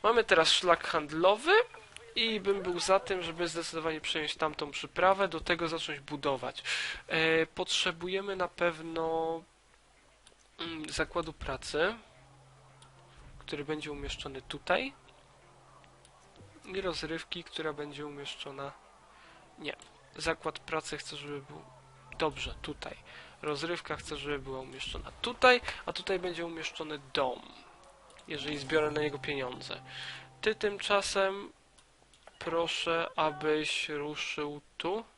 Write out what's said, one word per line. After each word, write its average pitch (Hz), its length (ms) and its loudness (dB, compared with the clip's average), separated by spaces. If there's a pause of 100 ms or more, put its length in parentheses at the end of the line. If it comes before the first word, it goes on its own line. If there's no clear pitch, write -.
Mamy 226 200 6
teraz 165 280 8
szlak 175 360 6
handlowy 175 640 4 (640)
i 226 240 2
bym 196 220 2
był 180 180 0
za 190 200 6
tym, 190 220 0
żeby 165 260 -2
zdecydowanie 160 540 -2
przejąć 151 340 -2
tamtą 151 360 -2
przyprawę, 190 560 4
do 165 120 -4
tego 170 280 0
zacząć 160 320 -4
budować. 139 640 -2 (440)
E, 160 380 4
potrzebujemy 185 880 -2
na 180 120 0
pewno, 165 920 0 (1160)
mm, 160 300 -6
zakładu 160 440 -2
pracy, 160 600 0 (1400)
który 147 260 -6
będzie 151 260 -4
umieszczony 143 500 -8
tutaj, 214 520 0 (1700)
i 190 160 -4
rozrywki, 165 640 -4
która 156 300 -6
będzie 147 320 -8
umieszczona, 139 680 -10 (880)
nie, 151 160 -6 (400)
zakład 160 440 -2
pracy - 380 -4
chcę, - 180 -10
żeby 147 260 -8
był, 147 200 -16 (560)
dobrze, - 440 -2
tutaj. - 360 -8 (440)
Rozrywka 151 540 -4
chcę, 151 220 -8
żeby 143 220 -4
była 131 200 -8
umieszczona 131 520 -8 (100)
tutaj, 247 400 8 (240)
a - 80 -2
tutaj - 260 0
będzie 170 260 -4
umieszczony 156 540 -6 (140)
dom, 131 280 0 (840)
jeżeli 147 300 -4
zbiorę 151 340 2
na 151 100 0
niego 143 180 0
pieniądze. 135 600 -6 (600)
Ty 220 140 2
tymczasem 196 960 2 (880)
proszę, 165 760 0
abyś 156 760 2
ruszył 147 720 -4 (160)
tu. 208 280 -2 (120)